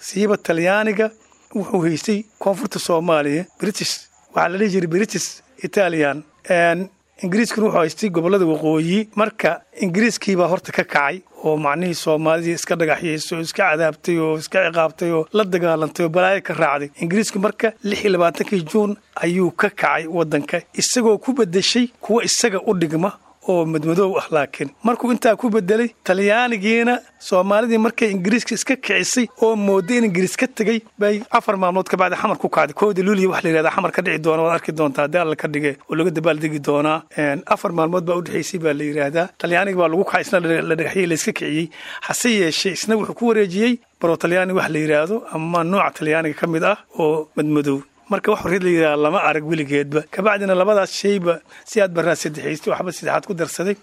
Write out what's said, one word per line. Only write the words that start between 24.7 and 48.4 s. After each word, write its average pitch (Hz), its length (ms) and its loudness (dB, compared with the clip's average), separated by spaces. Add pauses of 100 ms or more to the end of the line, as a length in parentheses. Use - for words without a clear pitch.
markuu 240 280 0
intaa 220 260 2
ku 247 120 0
beddelay, 220 440 0 (360)
Talyaanigiina 233 680 2 (200)
Soomaalidii 208 580 2
markay 220 340 2
Ingiriiska 202 440 0
iska 262 200 0
kicisay 208 520 0 (140)
oo 226 140 4
mooday 196 420 2
in 233 80 4
Ingiriis 185 320 0
ka 254 100 0
tegay, 220 340 -2 (160)
bay 208 240 0 (100)
afar 220 260 0
maalmood 185 300 0
ka 185 100 -2
bacdi 185 200 2
xamar 202 200 -2
ku - 120 -4
kacday. 151 240 0
Kowdii 202 300 0
Luulyo 190 280 2
wax - 120 -4
la 170 60 0
yiraahdo 160 200 2
xamar 175 220 -2
ka - 100 -2
dhici 170 180 0
doona, 160 240 2
waad 165 140 2
arki 165 140 -6
doontaa, 151 340 0
haddii 156 160 0
Alla 156 140 -2
ka 165 120 -6
dhige, 147 300 -2 (120)
oo 156 60 -4
laga 165 160 0
dabaaldegi 156 480 -2
doonaa. 151 440 0 (140)
Een, 147 280 -2
afar 202 260 -2
maalmood 170 340 0
baa 175 120 -2
u 180 40 -4
dhexeysay 175 380 -6
baa 156 140 0
la 143 100 -6
yiraahdaa. 151 540 -2
Talyaaniga 180 400 0
baa 170 120 4
lagu 170 140 2
kacay, - 180 0
isna 185 180 0
la, 165 220 0
la 160 140 -2
dhagaxyey, 170 320 -2
la 165 80 0
iska 202 160 -2
kiciyey. 156 380 -4 (320)
Hase - 280 -2
yeeshee, 185 440 0
isna 214 240 -2
wuxuu 190 160 -4
ku 233 160 -2
wareejiyey 214 500 2 (220)
Baro 165 160 2
Talyaani 185 360 0
wax 180 160 0
la 156 100 -2
yiraahdo, 156 440 0 (100)
ama 165 300 -2
nooca 170 280 0 (100)
Talyaaniga 156 380 0
ka 170 80 0
mid 165 160 0
ah 196 140 2 (220)
oo 156 360 0
madmadow. 147 460 0 (240)
Marka 202 260 -2
wax 208 120 0